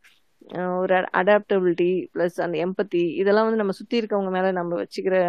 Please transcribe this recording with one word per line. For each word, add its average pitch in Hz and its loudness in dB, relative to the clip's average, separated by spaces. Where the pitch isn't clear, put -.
அஹ், 180 -4
ஒரு 185 2
அடாப்டபிலிட்டி 185 2
பிளஸ் 170 -2
அந்த 170 -2
எம்பத்தி, 175 -2
இதெல்லாம் 202 2
வந்து 226 0
நம்ம 202 0
சுத்தி 226 -4
இருக்கவங்க 202 -2
மேல 185 0
நம்ம 175 -4
வச்சுக்கிற 190 -4